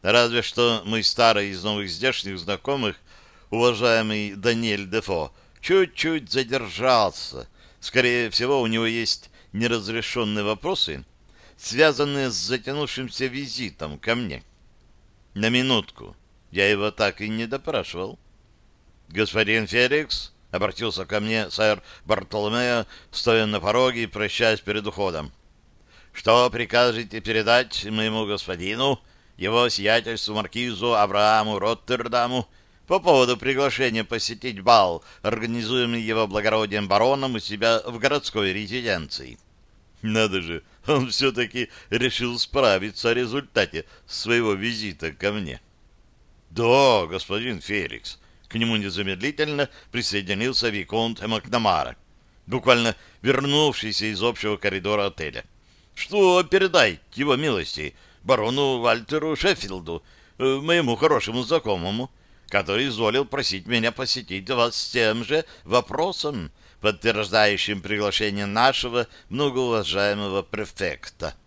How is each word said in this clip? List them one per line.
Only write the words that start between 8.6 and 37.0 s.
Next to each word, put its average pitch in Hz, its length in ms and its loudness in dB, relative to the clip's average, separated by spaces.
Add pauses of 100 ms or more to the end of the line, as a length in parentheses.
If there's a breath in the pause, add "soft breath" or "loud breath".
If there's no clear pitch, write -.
у 117 60 0
него 113 180 0
есть 113 440 -4 (220 soft breath)
неразрешённые 113 920 -2
вопросы, 101 640 -4 (520 soft breath)
связанные 139 720 2
с 110 60 -6
затянувшимся 131 920 -6
визитом 120 760 -8
ко 117 160 0
мне. 87 280 -6 (920)
На 104 160 -2
минутку, 123 640 -2 (360)
я 98 180 2
его 104 220 0
так 101 300 -2
и 107 80 -6
не 110 160 -4
допрашивал. 113 720 -6 (920)
«Господин 107 580 0
Феликс», 131 640 0 (180)
обратился 98 540 -4
ко 104 140 -2
мне 107 300 -2
сэр 107 320 2 (240 loud breath)
Бартоломео, 110 800 0 (260 loud breath)
стоя 113 340 2
на 107 140 0
пороге 117 440 2
и 110 40 -4
прощаясь 104 520 0
перед 104 280 -4
уходом. 87 440 -4 (800 soft breath)
«Что 120 380 4
прикажете 117 720 0
передать 110 640 2
моему 110 400 -2
господину, 104 720 -2 (380 soft breath)
его 117 320 2
сиятельству 110 680 0
маркизу 117 600 -2
Аврааму 107 640 4
Роттердаму, 120 880 -2 (400 soft breath)
по 185 120 2
поводу 131 380 6
приглашения 123 680 0
посетить 113 580 -6
бал, 92 420 6 (180 loud breath)
организуемый 117 800 -2
его 110 260 2
благородием 104 600 0
бароном 127 480 2